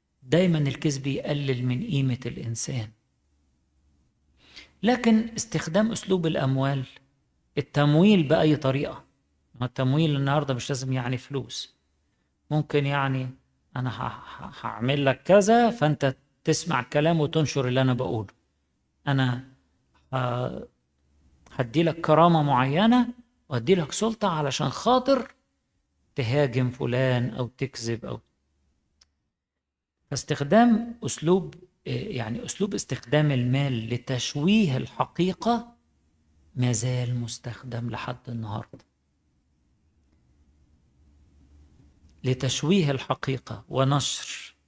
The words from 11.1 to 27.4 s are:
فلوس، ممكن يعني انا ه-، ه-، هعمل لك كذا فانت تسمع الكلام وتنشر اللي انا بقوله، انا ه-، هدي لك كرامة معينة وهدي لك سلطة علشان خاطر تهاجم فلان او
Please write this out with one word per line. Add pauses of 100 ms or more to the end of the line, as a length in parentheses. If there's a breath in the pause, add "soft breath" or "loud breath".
فلوس، (760)
ممكن
يعني (460)
انا
ه-،
ه-،
هعمل
لك
كذا
فانت (280)
تسمع
الكلام
وتنشر
اللي
انا
بقوله، (720)
انا (640)
ه-، (880)
هدي
لك
كرامة
معينة (400)
وهدي
لك
سلطة
علشان
خاطر (800)
تهاجم
فلان
او